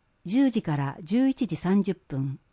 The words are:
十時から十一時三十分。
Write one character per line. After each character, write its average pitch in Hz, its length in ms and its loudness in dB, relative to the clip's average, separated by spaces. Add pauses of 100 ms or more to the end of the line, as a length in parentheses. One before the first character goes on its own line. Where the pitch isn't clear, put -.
(240)
十 254 260 2
時 226 120 -2
か 151 140 -2
ら 139 260 -4
十 233 260 2
一 262 180 0
時 165 100 -4
三 190 260 2
十 185 120 -2
分。 135 440 -6 (140)